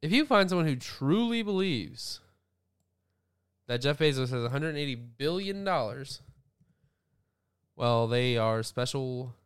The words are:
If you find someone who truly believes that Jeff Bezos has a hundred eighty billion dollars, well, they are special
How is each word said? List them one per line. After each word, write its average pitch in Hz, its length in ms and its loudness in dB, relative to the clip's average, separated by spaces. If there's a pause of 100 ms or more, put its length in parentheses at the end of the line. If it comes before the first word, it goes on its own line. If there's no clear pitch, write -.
If 156 100 0
you 294 140 4
find 202 220 6
someone 175 180 2
who 139 100 2
truly 226 640 0
believes 185 760 -2 (1500)
that 120 140 -2
Jeff 143 180 0
Bezos 135 320 2
has 123 140 -2
a 117 60 0
hundred 151 260 -2
eighty 143 180 -4
billion 165 720 -6
dollars, 139 560 -2 (1600)
well, 120 300 4
they 123 300 2
are 110 260 2
special 127 720 -6 (100)